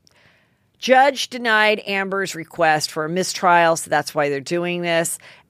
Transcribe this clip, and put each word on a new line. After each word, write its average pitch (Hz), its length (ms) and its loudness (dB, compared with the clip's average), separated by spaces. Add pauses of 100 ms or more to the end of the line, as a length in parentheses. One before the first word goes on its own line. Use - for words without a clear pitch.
(800)
judge 262 500 2
denied 214 580 2
Amber's 196 480 -4
request 156 560 0
for 156 140 -6
a 156 40 -6
mistrial, 175 680 2
so - 140 -8
that's 151 240 -2
why 147 140 0
they're 139 120 -4
doing 175 420 -4
this. 165 360 -2 (320)